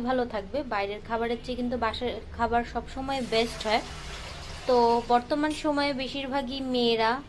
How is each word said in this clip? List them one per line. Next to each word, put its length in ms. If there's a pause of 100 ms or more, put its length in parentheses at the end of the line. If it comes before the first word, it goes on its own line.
ভালো 160 (100)
থাকবে। 260 (140)
বাইরের 340
খাবারের 360
চেয়ে 160
কিন্তু 160 (100)
বাসার 260 (260)
খাবার 240 (120)
সবসময় 480 (120)
বেস্ট 340
হয়। 160 (840)
তো 80 (360)
বর্তমান 400 (120)
সময়ে 280 (100)
বেশিরভাগই 580 (140)
মেয়েরা 380 (180)